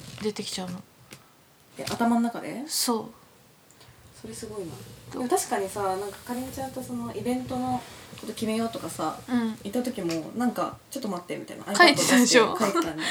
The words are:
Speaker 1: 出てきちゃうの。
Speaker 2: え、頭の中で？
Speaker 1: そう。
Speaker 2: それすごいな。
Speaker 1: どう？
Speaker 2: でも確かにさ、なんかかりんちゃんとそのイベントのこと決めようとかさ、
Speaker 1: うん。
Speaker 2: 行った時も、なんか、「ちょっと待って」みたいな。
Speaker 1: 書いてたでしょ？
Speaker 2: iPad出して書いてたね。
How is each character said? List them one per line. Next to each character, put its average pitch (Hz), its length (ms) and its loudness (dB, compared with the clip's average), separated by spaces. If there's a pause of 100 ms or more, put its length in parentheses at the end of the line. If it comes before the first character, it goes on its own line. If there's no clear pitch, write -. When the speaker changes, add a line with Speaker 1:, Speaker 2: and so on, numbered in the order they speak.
(220)
Speaker 1:
出 208 100 0
て 208 120 -8
き - 80 -10
ち 190 100 -6
ゃ 185 40 -6
う 180 40 -8
の。 180 100 -8 (1000)
Speaker 2:
え、 - 60 -8
頭 233 300 2
の 233 60 4
中 233 180 -2
で？ - 280 -8
Speaker 1:
そ 233 320 0
う。 - 60 -8 (1160)
Speaker 2:
そ 220 60 -12
れ 220 80 -12
す - 100 -12
ご 214 160 -10
い 175 60 -8
な。 156 60 -10 (380)
Speaker 1:
ど - 100 -8
う？ 247 60 -2
Speaker 2:
で 240 60 0
も 381 40 6
確 - 120 -4
か 220 100 0
に 196 80 -2
さ、 202 140 -6
な 190 140 0
ん 202 160 -6
か - 80 -14
か - 160 -8
り 247 60 -4
ん 262 100 -10
ち 269 100 -8
ゃ 269 60 -4
ん 262 40 -10
と 262 100 -8
そ 247 120 -10
の 233 220 -6
イ 214 60 -6
ベ 247 140 0
ン 254 100 -4
ト 254 120 -4
の 254 240 -2 (400)
こ - 60 -10
と 220 60 -6
決 220 120 -4
め 220 100 0
よ 226 100 0
う 226 40 -2
と 262 100 -8
か - 100 -8
さ、 156 380 -4
Speaker 1:
う 247 80 0
ん。 226 280 0
Speaker 2:
行 202 60 -8
っ - 20 -6
た 247 100 0
時 233 220 -4
も、 165 340 -2
な 240 80 2
ん 233 60 2
か、 - 260 -4 (140)
「ち 262 60 -4
ょ - 20 -6
っ - 40 -6
と 220 60 -4
待 175 140 -4
っ - 20 -20
て」 156 120 -6
み - 80 -10
た - 100 -12
い - 20 -12
な。 - 180 -4
Speaker 1:
書 349 100 10
い 294 100 10
て - 120 4
た 262 100 8
で 247 100 10
し 247 120 10
ょ？ 220 160 6
Speaker 2:
iPad - 40 -2
出 214 60 4
し - 20 6
て 202 60 2
書 339 60 2
い - 40 4
て - 40 -2
た 320 80 -4
ね。 - 160 -4